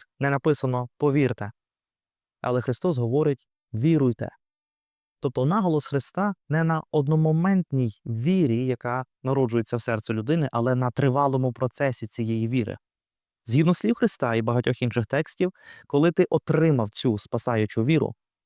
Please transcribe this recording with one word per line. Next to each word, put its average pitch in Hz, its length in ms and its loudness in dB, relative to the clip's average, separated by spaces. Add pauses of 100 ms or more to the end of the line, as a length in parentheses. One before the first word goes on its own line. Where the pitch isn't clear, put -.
(200)
не 139 100 0
написано 127 580 0 (100)
«повірте». 135 540 0 (880)
Але 123 200 0
Христос 127 360 -2
говорить 135 500 0 (260)
«віруйте». 131 560 2 (880)
Тобто 131 260 -2
наголос 175 420 0
Христа 185 460 -4 (160)
не 156 140 0
на 160 180 0 (100)
одномоментній 156 1000 2 (140)
вірі, 127 600 0
яка 127 400 -4 (180)
народжується 123 540 0
в 110 40 -6
серці 113 320 -2
людини, 131 380 0
але 120 240 0
на 127 160 0
тривалому 131 640 0
процесі 127 540 -4
цієї 113 400 -4
віри. 107 300 -4 (680)
Згідно 151 280 4
слів 226 220 0
Христа 127 400 0
і 113 60 0
багатьох 120 400 0
інших 120 240 -2
текстів, 160 460 -2 (360)
коли 156 240 2
ти - 180 2
отримав 151 600 0
цю 110 280 -2
спасаючу 113 640 -2
віру, 156 300 0 (320)